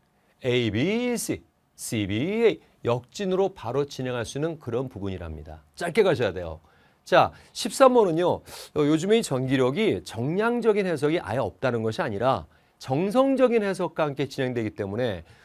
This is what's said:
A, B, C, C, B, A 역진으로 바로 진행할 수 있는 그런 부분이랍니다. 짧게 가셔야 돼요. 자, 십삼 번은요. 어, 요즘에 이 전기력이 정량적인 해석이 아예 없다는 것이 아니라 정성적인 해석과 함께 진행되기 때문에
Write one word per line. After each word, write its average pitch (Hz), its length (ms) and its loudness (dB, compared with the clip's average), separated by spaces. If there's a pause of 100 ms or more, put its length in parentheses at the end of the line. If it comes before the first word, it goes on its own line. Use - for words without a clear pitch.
(440)
A, 120 280 2
B, 220 460 0
C, - 260 -6 (320)
C, 104 320 -4
B, 170 380 0
A 190 160 2 (240)
역진으로 185 680 -2
바로 127 320 -4
진행할 127 400 -6
수 - 120 -10
있는 156 220 -4
그런 123 300 -4
부분이랍니다. 82 760 -10 (120)
짧게 175 280 2
가셔야 120 300 2
돼요. 82 260 -8 (440)
자, 135 280 4 (200)
십삼 254 420 4
번은요. 180 340 4
어, 104 140 0 (340)
요즘에 160 440 4
이 226 40 -4
전기력이 131 800 0
정량적인 208 800 0
해석이 160 340 0
아예 107 180 -4
없다는 117 460 -2
것이 110 180 -2
아니라 113 440 0 (340)
정성적인 233 840 2
해석과 180 400 -2
함께 143 240 -2
진행되기 127 440 -2
때문에 104 520 -4 (220)